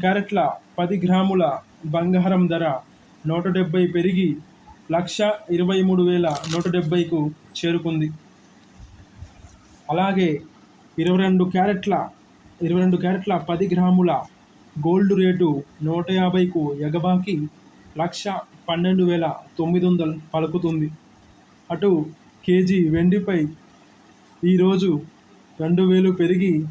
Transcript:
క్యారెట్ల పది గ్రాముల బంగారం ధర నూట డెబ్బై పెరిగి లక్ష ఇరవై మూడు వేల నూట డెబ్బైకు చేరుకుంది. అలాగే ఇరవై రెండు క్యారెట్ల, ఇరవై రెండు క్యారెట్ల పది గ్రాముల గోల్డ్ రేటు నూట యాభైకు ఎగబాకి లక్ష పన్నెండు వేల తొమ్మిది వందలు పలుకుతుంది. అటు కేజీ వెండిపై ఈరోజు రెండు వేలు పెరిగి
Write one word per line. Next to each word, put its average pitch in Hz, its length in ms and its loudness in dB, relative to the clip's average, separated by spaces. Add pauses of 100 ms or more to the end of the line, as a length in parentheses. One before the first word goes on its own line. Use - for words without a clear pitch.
క్యారెట్ల 202 360 0 (380)
పది 175 260 -2
గ్రాముల 185 400 2 (500)
బంగారం 180 480 2 (100)
ధర 165 140 -2 (640)
నూట 175 160 -2 (100)
డెబ్బై 185 260 0 (140)
పెరిగి 180 320 2 (680)
లక్ష 180 240 -4 (380)
ఇరవై 185 220 0 (100)
మూడు 185 220 2
వేల 175 180 2 (240)
నూట 170 140 -4 (100)
డెబ్బైకు 165 420 0 (400)
చేరుకుంది. 160 500 -2 (1800)
అలాగే 185 380 2 (720)
ఇరవై 180 220 2
రెండు 185 200 4 (100)
క్యారెట్ల, 190 400 0 (720)
ఇరవై 175 180 0
రెండు 180 200 2
క్యారెట్ల 190 300 -2 (160)
పది 170 240 0
గ్రాముల 180 380 4 (720)
గోల్డ్ 196 340 4
రేటు 180 280 2 (400)
నూట 170 180 -2 (140)
యాభైకు 180 420 0 (260)
ఎగబాకి 180 480 0 (640)
లక్ష 175 240 -6 (440)
పన్నెండు 180 420 0
వేల 165 160 0 (320)
తొమ్మిది 175 300 0
వందలు 160 280 0 (180)
పలుకుతుంది. 160 540 -2 (840)
అటు 170 200 0 (540)
కేజీ 185 340 2 (140)
వెండిపై 180 480 2 (1120)
ఈరోజు 185 400 2 (720)
రెండు 175 280 2
వేలు 185 200 4 (100)
పెరిగి 180 320 2 (180)